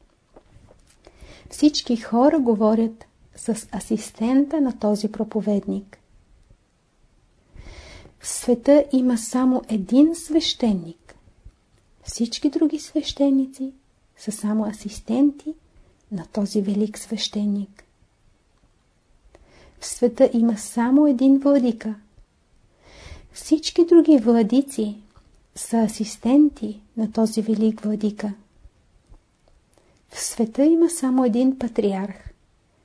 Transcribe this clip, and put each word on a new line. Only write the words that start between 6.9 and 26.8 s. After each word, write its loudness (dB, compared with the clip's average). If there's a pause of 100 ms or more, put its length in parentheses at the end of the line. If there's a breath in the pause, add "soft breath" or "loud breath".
В -18
света 2
има 2
само 0
един 2
свещеник. -4 (880)
Всички -4
други 0
свещеници -2 (440)
са -10
само -4
асистенти -4 (580)
на -10
този -4
велик -4
свещеник. -6 (2000 soft breath)
В -16
света 2
има 2
само 2
един 4
владика. 0 (1400 soft breath)
Всички 0
други 8
владици 0 (580)
са -4
асистенти 0 (160)